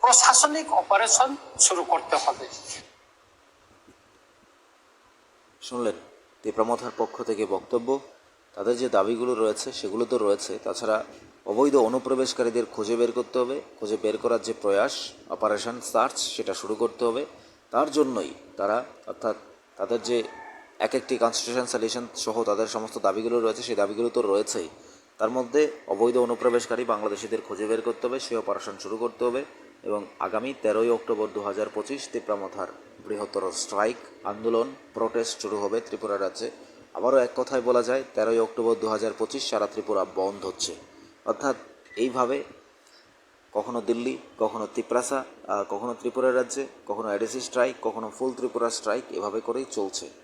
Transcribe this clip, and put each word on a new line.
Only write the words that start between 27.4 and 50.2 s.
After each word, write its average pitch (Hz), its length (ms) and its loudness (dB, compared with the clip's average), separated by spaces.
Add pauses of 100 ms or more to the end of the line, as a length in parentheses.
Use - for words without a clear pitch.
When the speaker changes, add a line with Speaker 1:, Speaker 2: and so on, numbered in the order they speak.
Speaker 2:
খুঁজে 101 200 -4
বের 113 140 2
করতে 113 260 -2
হবে, 127 120 -2
সেই 120 180 -4
অপারেশন 101 460 -4
শুরু 104 140 -6
করতে 117 280 -2
হবে 123 160 0 (420)
এবং 104 180 -2 (180)
আগামী 110 420 -2
তেরোই 110 280 4
অক্টোবর 110 440 0
দু 104 80 -4
হাজার 101 340 -2
পঁচিশ 131 340 -6
ত্রিপ্রামথার 101 600 -4 (380)
বৃহত্তর 101 440 -4
স্ট্রাইক, 107 480 0 (240)
আন্দোলন, 113 440 0 (260)
প্রোটেস্ট 113 480 -2
শুরু 104 160 -4
হবে 101 240 0
ত্রিপুরা 107 360 -6
রাজ্যে। 98 300 -4 (460)
আবারও 123 240 4
এক 123 180 4
কথায় 127 260 0
বলা 120 220 4
যায়, 127 200 0 (120)
তেরোই 113 240 4
অক্টোবর 113 360 2
দু 113 120 -2
হাজার 110 300 0
পঁচিশ 131 320 -2
সারা 104 180 2
ত্রিপুরা 101 360 0 (120)
বন্ধ 98 300 -2
হচ্ছে। 90 280 -6 (520)
অর্থাৎ 131 300 0 (400)
এইভাবে 127 420 0 (1160)
কখনো 117 280 -2
দিল্লি, 117 360 0 (220)
কখনো 110 340 0
ত্রিপ্রাসা, 120 460 0
আহ, 101 500 -4
কখনো 113 240 -4
ত্রিপুরা 123 380 0
রাজ্যে, 127 320 0 (240)
কখনো 107 280 -4
এডিসি 113 260 -2
স্ট্রাইক, 123 400 0
কখনো 113 280 -4
ফুল 127 240 -4
ত্রিপুরা 117 360 -2
স্ট্রাইক, 113 420 -2
এভাবে 101 300 -4
করেই 123 300 -4
চলছে। 98 340 -4 (180)